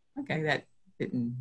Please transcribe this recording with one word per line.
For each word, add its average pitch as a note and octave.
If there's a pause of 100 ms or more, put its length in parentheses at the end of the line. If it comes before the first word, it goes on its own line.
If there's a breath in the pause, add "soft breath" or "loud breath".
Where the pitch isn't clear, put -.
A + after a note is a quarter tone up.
(200)
okay, D#3
that D3 (340)
didn't A#2+